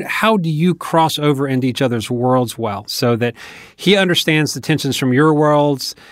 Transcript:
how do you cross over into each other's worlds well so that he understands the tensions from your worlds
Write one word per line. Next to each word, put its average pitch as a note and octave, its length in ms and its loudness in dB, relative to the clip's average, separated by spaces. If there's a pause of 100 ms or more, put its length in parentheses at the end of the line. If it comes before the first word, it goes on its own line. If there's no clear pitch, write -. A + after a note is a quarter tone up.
how A3 340 0
do E3 120 -2
you D#3+ 240 0
cross E3 460 0
over C#3+ 280 0
into C3 200 0
each B2 160 -2
other's A#2 260 -2
worlds B2 480 0
well G#2 300 -6
so A#2+ 300 0
that A#2 180 -4 (400)
he G3 220 2
understands D#3+ 580 0
the C3 60 -10
tensions C#3+ 360 -2
from B2+ 160 0
your D3+ 220 4
worlds D3 580 2 (180)